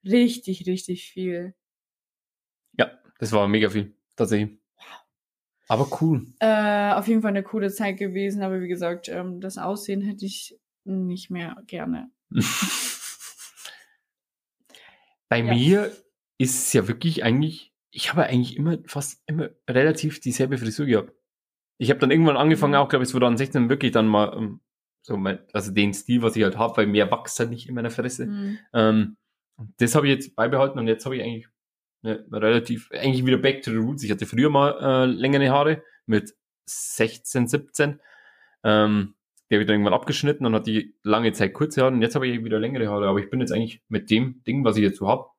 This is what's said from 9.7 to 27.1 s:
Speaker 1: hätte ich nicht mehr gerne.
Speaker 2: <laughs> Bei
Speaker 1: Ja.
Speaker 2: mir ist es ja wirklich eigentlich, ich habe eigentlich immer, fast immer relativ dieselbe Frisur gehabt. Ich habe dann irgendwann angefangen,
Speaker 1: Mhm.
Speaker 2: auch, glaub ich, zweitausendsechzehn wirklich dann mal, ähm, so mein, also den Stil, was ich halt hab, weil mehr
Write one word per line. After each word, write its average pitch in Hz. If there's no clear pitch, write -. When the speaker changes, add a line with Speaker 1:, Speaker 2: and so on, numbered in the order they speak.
Speaker 1:
hätte 196
ich -
nicht 185
mehr 175
gerne. -
Speaker 2:
<laughs> -
Bei 117
Speaker 1:
Ja. 117
Speaker 2:
mir 165
ist -
es -
ja 104
wirklich 139
eigentlich, 143
ich -
habe 170
eigentlich 123
immer, 160
fast -
immer 156
relativ 151
dieselbe 131
Frisur 120
gehabt. 110
Ich 120
habe -
dann 131
irgendwann 160
angefangen, 156
Speaker 1:
Mhm. 143
Speaker 2:
auch, 139
glaub 131
ich, 127
zweitausendsechzehn 123
wirklich 135
dann 113
mal, 104
ähm, 107
so -
mein, 95
also 101
den 101
Stil, 120
was 113
ich 110
halt 95
hab, 113
weil 107
mehr 101